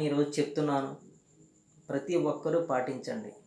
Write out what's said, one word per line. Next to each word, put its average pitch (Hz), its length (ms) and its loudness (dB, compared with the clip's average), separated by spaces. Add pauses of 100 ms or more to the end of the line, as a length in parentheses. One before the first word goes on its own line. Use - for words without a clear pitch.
ఈరోజు 147 300 2
చెప్తున్నాను, 139 540 0 (1000)
ప్రతి - 260 -2 (160)
ఒక్కరూ 160 280 0 (120)
పాటించండి. 127 600 -4 (160)